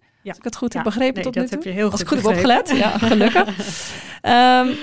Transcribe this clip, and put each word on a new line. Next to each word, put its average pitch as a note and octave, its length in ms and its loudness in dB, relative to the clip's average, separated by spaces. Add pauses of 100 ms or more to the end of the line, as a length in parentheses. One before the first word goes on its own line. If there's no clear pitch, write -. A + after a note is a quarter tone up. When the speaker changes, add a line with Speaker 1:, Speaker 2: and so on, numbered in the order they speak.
(240)
Speaker 1:
Ja. G3+ 60 -12
Speaker 2:
Als F3 80 -12
ik - 60 -20
het A#3 120 -8
goed A#3+ 180 -6
heb - 100 -6
Speaker 1:
Ja. A3 60 0
Speaker 2:
begrepen B3+ 260 0
Speaker 1:
Nee, F#3 80 -6
Speaker 2:
tot B3+ 100 -4
Speaker 1:
dat B3 100 -2
Speaker 2:
nu B3+ 60 -6
toe. - 80 -6
Speaker 1:
heb D#4 100 -8
je F3+ 120 -8
heel G#3 120 0
Speaker 2:
Als G3+ 100 -6
ik F3 60 -8
Speaker 1:
goed C#4 140 0
Speaker 2:
goed G#3+ 100 2
heb F3+ 100 0
Speaker 1:
begrepen. A#3+ 200 4
Speaker 2:
opgelet. C4+ 180 -2 (120)
Ja, - 100 -4
Speaker 1:
<laughs> A3+ 60 2
Speaker 2:
gelukkig. G#3 1120 0
Ehm, B3+ 460 4 (160)